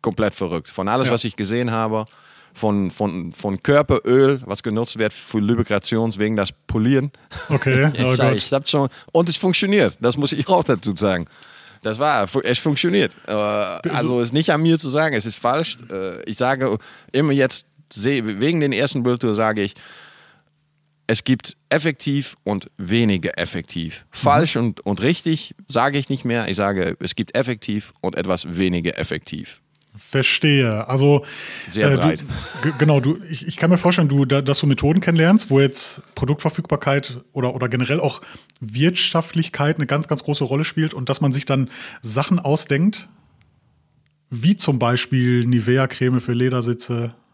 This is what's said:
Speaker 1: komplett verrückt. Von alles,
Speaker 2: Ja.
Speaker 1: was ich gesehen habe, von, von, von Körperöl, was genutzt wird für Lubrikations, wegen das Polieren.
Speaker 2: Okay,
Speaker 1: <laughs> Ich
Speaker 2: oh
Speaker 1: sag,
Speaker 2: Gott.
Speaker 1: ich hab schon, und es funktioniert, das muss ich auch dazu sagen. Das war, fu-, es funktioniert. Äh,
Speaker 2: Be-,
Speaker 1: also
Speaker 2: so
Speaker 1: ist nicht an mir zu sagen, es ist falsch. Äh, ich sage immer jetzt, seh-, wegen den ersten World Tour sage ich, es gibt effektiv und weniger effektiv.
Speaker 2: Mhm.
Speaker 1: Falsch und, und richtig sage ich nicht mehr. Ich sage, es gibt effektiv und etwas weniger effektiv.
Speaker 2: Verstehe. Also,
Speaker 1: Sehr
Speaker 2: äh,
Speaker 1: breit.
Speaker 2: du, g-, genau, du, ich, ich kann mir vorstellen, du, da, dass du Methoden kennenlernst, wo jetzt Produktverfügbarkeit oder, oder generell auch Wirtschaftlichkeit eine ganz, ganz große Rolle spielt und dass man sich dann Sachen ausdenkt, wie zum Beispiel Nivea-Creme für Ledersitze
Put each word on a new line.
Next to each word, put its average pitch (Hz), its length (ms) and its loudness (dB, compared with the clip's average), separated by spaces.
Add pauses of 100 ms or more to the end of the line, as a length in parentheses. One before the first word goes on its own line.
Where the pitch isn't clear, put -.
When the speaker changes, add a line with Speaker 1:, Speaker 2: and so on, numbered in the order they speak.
Speaker 1:
komplett 104 320 0
verrückt. 85 360 -6
Von 95 180 -4
alles, 123 200 0
Speaker 2:
Ja. 120 60 0
Speaker 1:
was 120 120 -2
ich 107 100 -6
gesehen 113 360 -2
habe, 110 340 -2 (480)
von, 101 360 0
von, 85 440 -6
von 98 280 -6
Körperöl, 135 840 2
was 98 180 -8
genutzt 113 340 -4
wird 107 160 0
für - 260 -6
Lubrikations, 110 800 0
wegen 107 180 0
das 101 160 0 (140)
Polieren. 131 460 0 (380)
Speaker 2:
Okay, 135 420 2
Speaker 1:
<laughs> - 20 -8
Ich 123 100 -2
Speaker 2:
oh 127 120 2
Speaker 1:
sag, 131 140 2
Speaker 2:
Gott. - 80 2
Speaker 1:
ich - 160 -4
hab 135 140 -2
schon, 139 220 0 (220)
und 170 180 2
es 160 80 0
funktioniert, 185 600 2
das 120 180 0
muss 147 140 0
ich - 160 -2
auch 185 160 4
dazu 104 320 0
sagen. 92 320 0 (560)
Das 110 160 -4
war, 135 280 2
fu-, - 140 -2
es 123 160 0
funktioniert. 165 580 0 (120)
Äh, - 40 -6
Speaker 2:
Be-, 104 600 -2
Speaker 1:
also 120 140 0
Speaker 2:
so 123 140 0
Speaker 1:
ist 117 120 -2
nicht 160 180 2
an 151 120 2
mir 165 160 4
zu 147 100 -6
sagen, 147 260 0
es 107 120 -2
ist 107 100 -8
falsch. 143 400 -2 (140)
Äh, 95 320 -8
ich 107 140 -8
sage 127 400 0 (340)
immer 143 220 2
jetzt, 131 340 0 (260)
seh-, 123 320 0
wegen 123 340 0
den 143 140 0
ersten 123 320 0
World 123 160 0
Tour 110 140 0
sage 110 260 0
ich, 98 140 -4 (1300)
es 113 140 2
gibt - 320 -2 (140)
effektiv 143 760 -2
und 101 340 -4
weniger 98 600 0
effektiv. 82 720 -8
Speaker 2:
Mhm. - 60 -16
Speaker 1:
Falsch 147 400 2
und, 117 240 -2
und 101 200 -4
richtig 160 520 -2 (140)
sage 135 320 0
ich 135 100 -6
nicht 135 160 -4
mehr. 117 240 -2
Ich 95 80 -2
sage, 98 420 0
es - 160 -4
gibt - 200 -6
effektiv 110 680 -4
und 92 140 -4
etwas 87 420 -4
weniger 87 400 0
effektiv. - 640 -8 (380)
Speaker 2:
Verstehe. 127 880 2
Also, 139 380 4 (400)
Speaker 1:
Sehr 107 260 2
Speaker 2:
äh, 135 60 4
Speaker 1:
breit. 80 240 0 (400)
Speaker 2:
du, - 80 0
g-, 147 80 -6
genau, 151 220 4
du, 139 180 0 (140)
ich, 151 160 -8
ich 165 100 -8
kann 170 140 2
mir 180 60 6
vorstellen, 175 320 2
du, 139 160 4
da, 139 160 2
dass 139 180 0
du 151 80 2
Methoden 147 340 4
kennenlernst, 170 480 4
wo 135 100 6
jetzt - 420 0 (120)
Produktverfügbarkeit 139 1080 -2 (120)
oder, 127 220 -2
oder 131 120 -2
generell 127 320 0
auch - 220 -2 (380)
Wirtschaftlichkeit 156 1160 0
eine 151 100 -2
ganz, 143 200 0
ganz 143 160 -2
große 147 200 -2
Rolle 139 220 -2
spielt 156 280 -2
und 131 160 -6
dass 139 120 0
man 139 100 4
sich 139 140 -2
dann 135 240 0 (320)
Sachen 131 360 0
ausdenkt, 156 680 0 (1200)
wie 135 280 2
zum 135 200 2
Beispiel 123 680 2
Nivea-Creme 123 760 2
für 123 140 -2
Ledersitze 120 840 -2 (180)